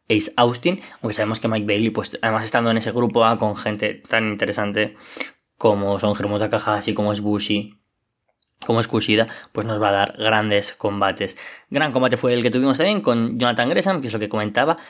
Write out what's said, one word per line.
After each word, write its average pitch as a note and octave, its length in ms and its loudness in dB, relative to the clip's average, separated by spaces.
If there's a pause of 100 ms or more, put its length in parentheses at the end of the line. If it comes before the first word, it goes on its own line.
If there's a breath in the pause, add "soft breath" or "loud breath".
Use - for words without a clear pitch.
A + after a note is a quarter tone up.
Ace G#2+ 260 0
Austin, B2 460 2 (200 loud breath)
aunque A2 120 -4
sabemos A2 260 0
que A#2 80 -2
Mike A2 180 -2
Bailey, G#2+ 260 2
pues - 300 -6
además A2 220 0
estando A#2 260 0
en A2+ 60 4
ese A2+ 160 -2
grupo A#2 320 2
A A2+ 140 4
con G#2 180 -2
gente G#2 540 -4
tan A2 180 2
interesante G#2 680 -2 (640 loud breath)
como G2+ 440 2
son G#2 180 2
Hiromu G#2 180 -2
Takahashi, G#2+ 560 -2
como G#2 200 0
es G#2 80 -4
Bushi, G#2 580 -2 (840)
como A#2 160 2
es - 80 -4
Kushida, A2+ 380 2 (260 loud breath)
pues G#2+ 120 -4
nos A2 160 -4
va G#2 80 2
a G2+ 40 2
dar G2 240 0
grandes G#2+ 560 0
combates. G2+ 640 -2 (320 loud breath)
Gran C#3+ 240 0
combate B2+ 240 2
fue B2 160 0
el A#2+ 100 2
que A#2+ 80 2
tuvimos C3 260 2
también G3 220 2
con A#2 400 0
Jonathan A#2+ 300 2
Gresham, F#3 320 0
que C3 60 -6
es G#2+ 60 -6
lo A2+ 60 -4
que G#2 100 -4
comentaba, A2+ 460 0 (140 loud breath)